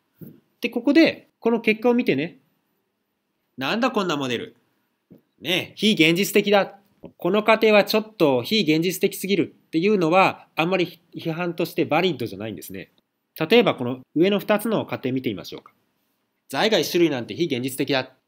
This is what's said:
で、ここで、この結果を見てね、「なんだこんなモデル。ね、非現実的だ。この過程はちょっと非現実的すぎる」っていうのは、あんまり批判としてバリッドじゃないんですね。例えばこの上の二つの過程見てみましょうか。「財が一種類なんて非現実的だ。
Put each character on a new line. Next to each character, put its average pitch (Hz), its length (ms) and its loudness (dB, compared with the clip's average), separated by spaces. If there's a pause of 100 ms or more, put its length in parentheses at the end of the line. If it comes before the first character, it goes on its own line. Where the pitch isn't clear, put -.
(600)
で、 240 100 -4
こ 233 120 -6
こ 285 120 2
で、 - 360 4 (100)
こ 226 100 -2
の 226 120 0
結 220 200 0
果 247 80 2
を 240 40 4
見 247 120 0
て 165 100 2
ね、 156 240 -6 (1200)
「な 139 180 -2
ん 226 40 -2
だ 254 120 0
こ 208 120 0
ん 180 40 -2
な 151 100 0
モ 139 100 -4
デ 120 100 -2
ル。 - 180 -12 (840)
ね、 151 360 -4
非 214 180 2
現 160 220 4
実 196 180 -2
的 202 180 2
だ。 196 280 2 (380)
こ 175 140 -2
の 208 100 0
過 220 160 4
程 220 160 4
は 202 100 6
ち 208 140 -2
ょ 220 40 2
っ - 140 -18
と 131 280 2
非 214 180 0
現 156 220 2
実 175 180 -4
的 196 140 0
す - 100 -10
ぎ 190 100 0
る」 147 200 -2 (120)
っ - 40 -20
て 165 80 -2
い 185 100 2
う 214 80 4
の 165 140 0
は、 180 440 2
あ 156 100 0
ん 175 40 -2
ま 190 80 0
り - 240 -6 (140)
批 160 160 -6
判 170 240 -6
と 170 100 -4
し - 80 -10
て 160 120 -2
バ 147 160 0
リ 180 120 0
ッ 123 40 -8
ド 113 100 -6
じ 95 80 -14
ゃ - 20 -12
な 107 100 -10
い 107 60 -10
ん - 20 -12
で 73 60 -14
す - 100 -18
ね。 92 200 -16 (580)
例 233 100 8
え 226 40 6
ば 156 120 2
こ 123 100 -8
の 127 160 -6 (120)
上 175 160 2
の 202 100 0
二 208 200 0
つ 240 80 -6
の 170 180 -2
過 123 120 -8
程 127 140 -6
見 127 100 -4
て 131 80 -6
み 101 60 -4
ま 82 100 -12
し 76 100 -14
ょ 67 40 -16
う - 40 -18
か。 - 100 -20 (760)
「財 165 200 0
が 214 80 2
一 151 140 -2
種 175 100 2
類 165 80 4
な 131 100 -4
ん 113 60 -8
て - 100 -12
非 165 100 -2
現 127 180 -4
実 131 120 -6
的 139 180 -2
だ。 131 180 -2 (160)